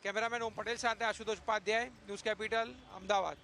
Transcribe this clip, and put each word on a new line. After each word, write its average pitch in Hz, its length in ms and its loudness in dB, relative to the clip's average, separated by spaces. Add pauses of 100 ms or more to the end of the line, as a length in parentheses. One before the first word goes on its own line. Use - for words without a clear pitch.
કેમેરામેન 226 400 0
ઓમ 226 120 -2
પટેલ 214 220 -2
સાથે 226 280 0
આશુતોષ 214 340 0
ઉપાધ્યાય, 214 460 2
ન્યૂઝ 214 380 -10
કેપિટલ, 220 520 0 (200)
અમદાવાદ. 190 500 2